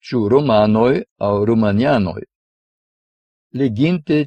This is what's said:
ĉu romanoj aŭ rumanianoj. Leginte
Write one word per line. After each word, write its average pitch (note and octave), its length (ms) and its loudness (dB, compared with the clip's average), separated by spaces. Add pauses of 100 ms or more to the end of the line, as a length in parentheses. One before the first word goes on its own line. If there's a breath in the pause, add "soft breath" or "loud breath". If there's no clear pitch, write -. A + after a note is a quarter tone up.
ĉu A2 280 -4
romanoj A#2 760 2 (160)
aŭ G2+ 160 -2 (120)
rumanianoj. A2 760 0 (1300)
Leginte C#3+ 720 0